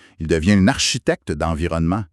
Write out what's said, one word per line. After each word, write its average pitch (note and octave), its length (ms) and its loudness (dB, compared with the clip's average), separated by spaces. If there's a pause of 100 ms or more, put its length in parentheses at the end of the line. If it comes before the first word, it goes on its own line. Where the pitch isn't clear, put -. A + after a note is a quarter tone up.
(200)
Il E2 80 -6
devient E2 240 2
un G2 160 6
architecte - 640 -2
d'environnement. E2 800 -2